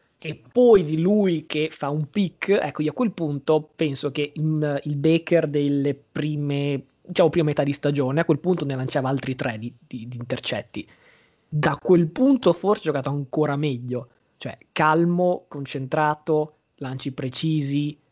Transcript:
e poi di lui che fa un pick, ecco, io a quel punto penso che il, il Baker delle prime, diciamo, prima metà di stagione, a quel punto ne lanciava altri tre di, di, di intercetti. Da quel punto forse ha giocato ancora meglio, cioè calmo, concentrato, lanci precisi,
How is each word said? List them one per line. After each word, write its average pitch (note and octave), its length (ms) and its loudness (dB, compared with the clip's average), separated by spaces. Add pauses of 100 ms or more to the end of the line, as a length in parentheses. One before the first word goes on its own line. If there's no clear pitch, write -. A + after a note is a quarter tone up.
(260)
e - 140 -10 (100)
poi A#3+ 360 8
di D#3 160 -2
lui F#3 420 2
che D#3 260 -2
fa C#3+ 200 -6
un D3+ 180 -2
pick, - 400 -2
ecco, G3 320 0
io D3+ 120 -2
a - 20 -14
quel A#3+ 160 0
punto D#3 640 0
penso D3 340 -2
che D3 240 -4
il, D3+ 500 0
il D3 120 -4
Baker D#3+ 520 4
delle C#3+ 460 0
prime, C#3+ 880 -4 (200)
diciamo, F3 260 2
prima D#3 200 2
metà D3 140 0
di C#3+ 120 0
stagione, C#3 460 0
a E3 40 0
quel D3 140 2
punto F3 260 -2
ne C#3 100 -4
lanciava C3 360 -2
altri C#3 240 -4
tre B2 240 -6
di, A#2 120 -10 (160)
di, A#2 220 -12
di B2 80 -12
intercetti. A#2 720 -8 (580)
Da D3 300 0
quel F3 300 4
punto B3+ 480 2
forse G3+ 260 0
ha - 40 -12
giocato C#3+ 260 -2
ancora C#3+ 460 -2
meglio, B2 520 -4 (300)
cioè - 180 -12 (160)
calmo, F3 760 2
concentrato, D3+ 1080 -2 (220)
lanci C3 360 -8
precisi, D3 840 -2 (180)